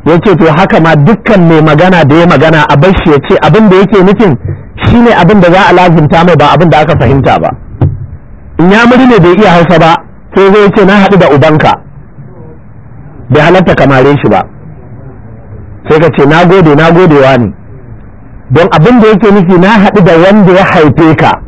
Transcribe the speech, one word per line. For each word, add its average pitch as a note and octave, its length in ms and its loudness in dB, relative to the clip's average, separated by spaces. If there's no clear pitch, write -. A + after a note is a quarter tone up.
Ya E3 180 0
ce F#3+ 160 0
to D#3+ 120 0
haka F3+ 340 0
ma D#3+ 160 0
dukkan F#3 500 0
mai D#3+ 160 2
magana E3 400 0
da C#3 140 2
ya E3+ 100 2
magana D#3 400 0
a D3 100 -2
bar E3+ 140 2
shi F3+ 200 -2
ya C#3+ 120 2
ce - 160 -2
abin G#3 320 2
da F#3 80 2
yake G3 240 0
nufin G3 320 0
shine A#3 320 2
abin F#3 240 0
da F3+ 80 2
za F#3 160 2
a F3+ 100 0
lazimta E3+ 540 0
mai F3 80 2
ba C#3+ 180 0
abin D3+ 160 0
da D3+ 120 0
aka D#3 180 -2
fahimta B2+ 400 -2
ba. D#2+ 120 -4
Inyamuri A#3 480 2
ne A#3+ 120 2
bai F3 200 2
iya G#3 140 2
Hausa E3+ 260 0
ba, E3 140 2
sai G3 180 2
zai G3+ 220 2
ce, G#3 100 2
"Na G3 100 2
haɗu G3 240 2
da E3 100 2
ubanka." D3 440 0
Bai D3 140 0
halatta F3 320 0
ka C#3 120 0
mare C3+ 300 0
shi B2+ 120 -4
ba. G2 120 0
Sai D#3 120 2
ka E3 100 0
ce, C#3+ 160 -2
"Na D#3+ 180 0
gode, E3+ 300 2
na D#3+ 160 2
gode E3+ 300 2
wa C3+ 160 2
ni." A#2 120 -2
Don D#3+ 200 0
abin F#3+ 300 2
da A3 80 2
yake G#3+ 220 0
nufi, F#3 280 0
"Na F3+ 100 2
haɗu G3+ 220 0
da F3 160 2
wanda F#3+ 340 2
ya F#3 120 2
haife D#3 520 0
ka." D3+ 160 -2